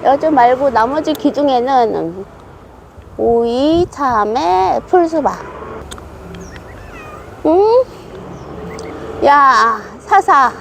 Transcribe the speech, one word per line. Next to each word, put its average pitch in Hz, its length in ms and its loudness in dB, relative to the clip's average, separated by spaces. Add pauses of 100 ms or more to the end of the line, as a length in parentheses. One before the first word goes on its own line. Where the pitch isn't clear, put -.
여주 285 240 2
말고 254 400 4
나머지 262 420 0
기둥에는 240 1120 0 (920)
오이, 233 720 2
참외, 262 960 0
풀수박. 330 500 0 (2000)
응? 427 400 4 (1400)
야, 254 540 4 (180)
사사. 311 640 2